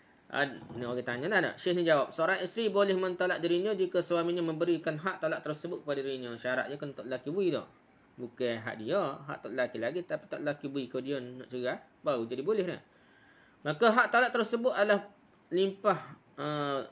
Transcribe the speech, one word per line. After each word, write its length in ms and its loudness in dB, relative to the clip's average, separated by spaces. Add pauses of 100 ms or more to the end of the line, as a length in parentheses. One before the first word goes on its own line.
(300)
Ah, 160 2
ni 400 -8
orang 160 -2
tanya 240 -4
lah, 160 4
tak? 160 0
Syekh 200 2
ni 120 2
jawab, 240 4
seorang 320 2
isteri 240 -2
boleh 240 4
mentalak 480 0
dirinya 320 2
jika 320 2
suaminya 400 2
memberikan 560 2
hak 240 -2
talak 160 0
tersebut 400 -6
kepada 240 -2
dirinya. 320 -6
Syaratnya 400 -2
kena 160 -8
tak 160 -10
lelaki 240 -4
beri 160 2
tak? 160 0 (480)
Bukan 480 -2
hak 160 -6
dia, 240 0 (240)
hak 160 -8
tak 160 -8
lelaki 240 -2
lagi, 240 -2
tapi 240 -6
tak 160 -8
lelaki 240 -4
beri 160 -4
ke 160 -4
dia 160 -4
nak 320 -10
cerai, 280 -4 (280)
baru 240 0
jadi 160 -4
boleh 240 2
dah. 120 -8 (840)
Maka 240 2
hak 240 6
talak 160 6
tersebut 400 0
adalah 320 4 (480)
limpah, 480 2 (400)
ah, 540 -2